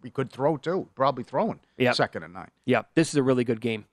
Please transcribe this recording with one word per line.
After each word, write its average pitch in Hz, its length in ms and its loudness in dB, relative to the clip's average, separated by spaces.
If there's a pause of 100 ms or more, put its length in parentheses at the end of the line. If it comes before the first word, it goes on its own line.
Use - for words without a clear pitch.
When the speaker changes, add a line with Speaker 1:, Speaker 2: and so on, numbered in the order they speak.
Speaker 1:
we 127 80 -14
could - 220 -4
throw 147 240 0
too, 160 400 -4
probably 131 300 0
throwing 190 340 -2 (180)
Speaker 2:
Yep. 123 180 2
Speaker 1:
second 104 280 -2
and 82 100 -18
nine. 90 160 -16 (160)
Speaker 2:
Yep. 120 300 0
This 165 140 4
is - 60 -4
a 143 80 4
really 127 200 2
good 113 160 -2
game. 110 340 -6